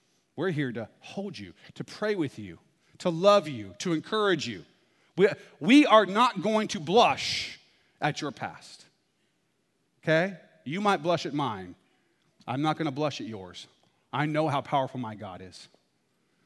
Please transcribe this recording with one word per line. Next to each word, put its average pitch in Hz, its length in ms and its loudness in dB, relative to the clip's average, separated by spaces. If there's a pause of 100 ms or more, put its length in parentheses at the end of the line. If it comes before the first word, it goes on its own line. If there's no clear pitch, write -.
(360)
We're 180 140 -2
here 139 220 -2
to 110 160 -8 (100)
hold 196 400 -10
you, 101 140 -14 (240)
to 139 80 -10
pray 214 320 -4
with 143 240 -4
you, 90 180 -14 (400)
to 185 100 -2
love 185 380 4
you, 107 320 -8
to 180 140 -4
encourage 170 560 0
you. 147 160 -10 (520)
We, 196 120 6 (320)
we 254 260 8
are 208 200 8
not 196 360 2
going 214 260 0
to 202 120 -6
blush 165 800 2 (400)
at 147 200 -4
your 143 120 -6
past. - 520 -16 (1160)
Okay? 170 320 2 (300)
You 165 160 -6
might 196 240 0
blush 170 200 0
at 139 100 -8
mine. 104 420 -6 (720)
I'm 127 140 -4
not 156 140 0
gonna 156 140 -4
blush 143 300 -4
at 107 80 -10
yours. 95 400 -14 (440)
I 143 140 0
know 156 220 0
how 139 120 -2
powerful 131 380 -2
my 110 160 -8
God 95 260 -14
is. 92 280 -20 (760)